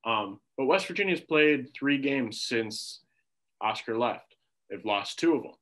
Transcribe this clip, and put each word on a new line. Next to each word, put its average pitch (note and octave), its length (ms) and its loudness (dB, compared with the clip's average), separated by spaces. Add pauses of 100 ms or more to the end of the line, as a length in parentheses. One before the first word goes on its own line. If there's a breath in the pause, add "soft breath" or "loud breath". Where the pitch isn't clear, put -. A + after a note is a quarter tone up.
Um, G#2 360 -2 (180)
but C3+ 80 0
West F#3 200 4
Virginia's F3+ 360 0
played D3+ 500 2
three C#3 240 0
games C3+ 460 -2
since A2 580 -4 (640)
Oscar A2 340 -2
left. - 380 -2 (360)
They've G2+ 140 -10
lost G#2 340 -2
two E3 160 4
of B2 100 -2
them. - 180 -16